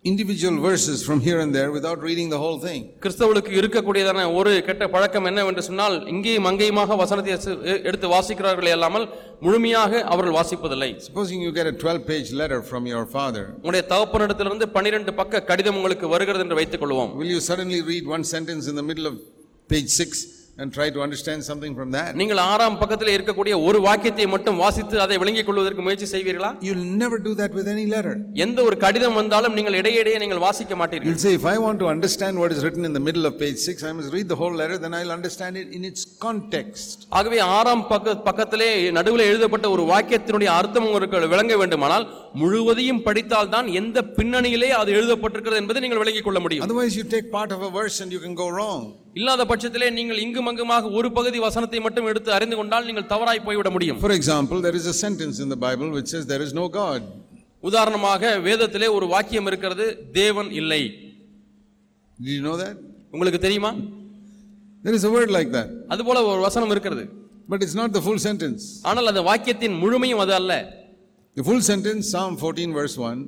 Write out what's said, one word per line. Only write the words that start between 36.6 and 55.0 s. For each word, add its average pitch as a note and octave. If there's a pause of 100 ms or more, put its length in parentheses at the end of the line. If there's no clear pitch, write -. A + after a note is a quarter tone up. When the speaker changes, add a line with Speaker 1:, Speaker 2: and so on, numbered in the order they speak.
Speaker 2:
ஆகவே A3+ (180)
ஆறாம் A#3
பக்க-, G#3 (100)
பக்கத்திலே A3 (280)
நடுவிலே G#3
எழுதப்பட்ட A3
ஒரு E3+
வாக்கியத்தினுடைய G#3 (100)
அர்த்தம் G#3+
உங்களுக்கு F#3
விளங்க A3
வேண்டுமானால் E3 (360)
முழுவதையும் A3+
படித்தால் G#3+
தான் A#3+ (140)
எந்த A3+ (200)
பின்னணியிலே A#3+ (120)
அது G#3
எழுதப்பட்டிருக்கிறது A3
என்பதை A3+
நீங்கள் A#3
விளங்கிக் G#3+
கொள்ள G3
முடியும். D#3+
Speaker 1:
Otherwise, A#3
you - (100)
take A3+ (100)
part G#3
of F#3
a F#3
verse G#3
and F#3
you F3
can F3+ (100)
go F3 (100)
wrong. G3 (380)
Speaker 2:
இல்லாத B3
பட்சத்திலே A#3 (100)
நீங்கள் A#3
இங்கும் A#3+
அங்குமாக A#3
ஒரு A#3+
பகுதி A#3+
வசனத்தை A3
மட்டும் A3+
எடுத்து G#3+
அறிந்து A3+
கொண்டால் A3
நீங்கள் G#3+
தவறாய் A3+
போய்விட G#3
முடியும். E3+
Speaker 1:
For G#3
example, D3
there E3+
is E3
a -